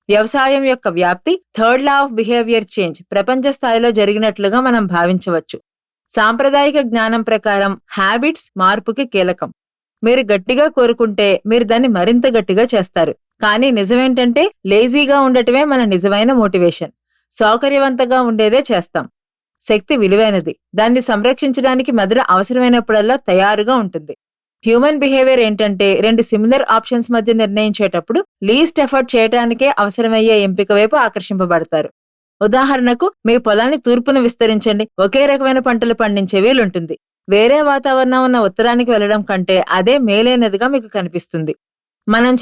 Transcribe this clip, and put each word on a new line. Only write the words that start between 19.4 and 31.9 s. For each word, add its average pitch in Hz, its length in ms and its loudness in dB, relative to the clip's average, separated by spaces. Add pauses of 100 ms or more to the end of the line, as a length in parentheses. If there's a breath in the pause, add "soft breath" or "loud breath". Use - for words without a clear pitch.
శక్తి 220 360 -2
విలువైనది. 196 580 0 (200)
దాన్ని 240 260 2
సంరక్షించడానికి 254 920 -2
మెదడు 220 380 0
అవసరమైనప్పుడల్లా 233 840 0
తయారుగా 214 600 0
ఉంటుంది. 180 420 -6 (480)
హ్యూమన్ 262 340 2
బిహేవియర్ 262 400 2
ఏంటంటే, 202 600 0
రెండు 226 220 2
సిమిలర్ 233 480 0
ఆప్షన్స్ 233 420 -2
మధ్య 226 220 0
నిర్ణయించేటప్పుడు 214 920 -2 (180)
లీస్ట్ 285 360 0
ఎఫర్ట్ 262 360 0
చేయడానికే 233 640 0
అవసరమయ్యే 220 600 0
ఎంపిక 196 320 -2
వైపు 214 240 2
ఆకర్షింపబడతారు. 185 920 -2 (520)